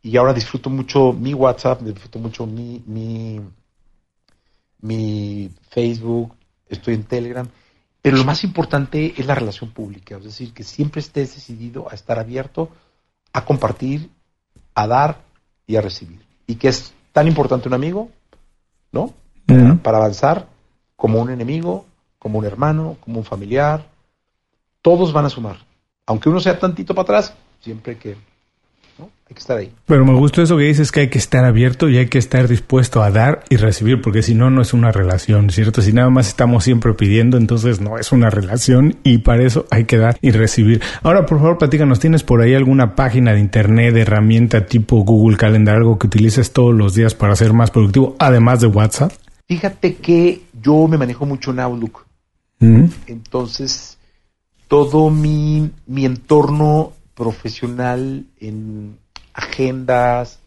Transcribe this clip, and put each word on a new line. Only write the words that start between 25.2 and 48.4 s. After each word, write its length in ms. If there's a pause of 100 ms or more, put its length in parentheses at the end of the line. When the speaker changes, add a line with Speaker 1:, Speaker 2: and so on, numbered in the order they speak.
Speaker 1:
a 40
sumar. 280 (480)
Aunque 220
uno 120
sea 180
tantito 360
para 80 (160)
atrás, 160 (260)
siempre 380
que, 180 (840)
¿no? 120 (180)
Hay 60
que 60
estar 180
ahí. 140 (140)
Speaker 2:
Pero 180
me 100
gustó 280
eso 140
que 80
dices, 280
que 80
hay 100
que 80
estar 260
abierto 440
y 100
hay 100
que 100
estar 300
dispuesto 540
a 80
dar 400
y 60
recibir, 440
porque 220
si 120
no, 140
no 140
es 120
una 180
relación, 580
¿cierto? 320
Si 100
nada 180
más 180
estamos 360
siempre 300
pidiendo, 420
entonces 440
no 180
es 140
una 180
relación 720
y 160
para 260
eso 260
hay 160
que 120
dar 240
y 80
recibir. 500 (220)
Ahora, 240
por 140
favor, 180
platícanos, 400
¿tienes 240
por 200
ahí 120
alguna 400
página 380
de 80
internet, 560
herramienta 680
tipo 360
Google 340
Calendar, 400
algo 220
que 80
utilices 460
todos 220
los 200
días 200
para 220
ser 160
más 200
productivo, 480
además 400